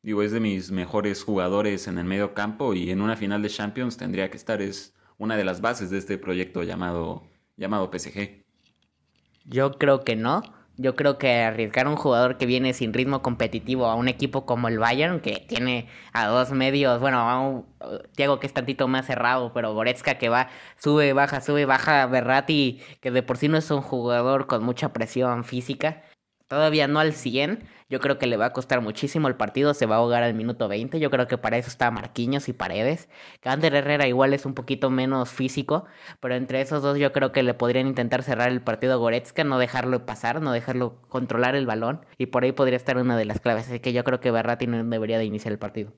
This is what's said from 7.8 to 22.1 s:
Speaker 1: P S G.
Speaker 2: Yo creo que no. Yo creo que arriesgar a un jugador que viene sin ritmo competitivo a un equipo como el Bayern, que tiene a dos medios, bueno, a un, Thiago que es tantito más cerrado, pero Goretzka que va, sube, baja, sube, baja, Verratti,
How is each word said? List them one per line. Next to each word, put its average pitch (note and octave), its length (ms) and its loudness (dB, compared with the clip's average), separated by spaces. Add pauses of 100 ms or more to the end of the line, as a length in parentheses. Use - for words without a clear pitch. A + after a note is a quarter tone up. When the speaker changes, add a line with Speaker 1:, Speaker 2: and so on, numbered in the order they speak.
Speaker 1:
P F2+ 80 -6
S D#2 140 -10
G. G2+ 320 -10 (1000)
Speaker 2:
Yo C3+ 340 0
creo C#3 220 6
que A#2+ 160 -2
no. B2+ 260 0 (340)
Yo B2+ 200 0
creo C#3+ 220 2
que A#2+ 240 4
arriesgar A2+ 420 0
a C#3+ 60 0
un D3+ 60 0
jugador B2+ 420 2
que C3 80 0
viene B2+ 260 2
sin A2+ 220 -4
ritmo C3 260 0
competitivo A#2+ 640 -2
a A2+ 120 2
un B2 120 0
equipo C3 380 -4
como A#2+ 220 0
el A2+ 100 0
Bayern, C#3 420 2
que - 260 -6
tiene B2 420 -2 (260)
a A2+ 140 2
dos B2 240 2
medios, C3+ 480 2
bueno, C3 180 2
a A#2+ 200 2
un, C3+ 280 -2 (480)
Thiago C#3 260 2
que C#3+ 60 -6
es - 80 -8
tantito C3 340 0
más C3 160 0
cerrado, B2 480 0
pero A2+ 220 -2
Goretzka B2 400 0
que A#2 160 0
va, B2+ 180 4 (300)
sube, D3 340 4
baja, C#3 300 2
sube, D3 240 2
baja, C3+ 400 4
Verratti, C3 760 2 (220)